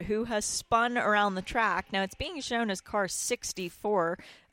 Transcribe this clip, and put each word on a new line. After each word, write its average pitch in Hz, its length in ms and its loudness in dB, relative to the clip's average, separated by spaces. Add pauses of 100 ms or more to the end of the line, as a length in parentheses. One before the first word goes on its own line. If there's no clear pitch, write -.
who 214 200 0
has 220 200 -2
spun 240 540 2
around 208 340 4
the 185 80 -2
track. 190 500 0
Now, 196 120 0
it's 190 100 -4
being 311 280 -8
shown 233 280 0
as 190 100 -2
car 202 280 -2
sixty-four. 190 1120 -2 (340)